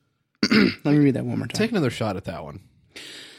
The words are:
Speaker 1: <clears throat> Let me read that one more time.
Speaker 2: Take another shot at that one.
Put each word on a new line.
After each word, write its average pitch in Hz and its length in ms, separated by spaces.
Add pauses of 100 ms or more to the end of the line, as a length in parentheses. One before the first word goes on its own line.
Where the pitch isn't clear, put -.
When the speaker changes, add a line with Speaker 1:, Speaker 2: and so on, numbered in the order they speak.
(100)
Speaker 1:
<clears throat> - 400
Let - 360
me 147 120
read 139 160
that 123 120
one 113 120
more 110 100
time. - 100
Speaker 2:
Take 226 140
another 156 180
shot 107 260
at 95 80
that 85 200
one. 73 160 (800)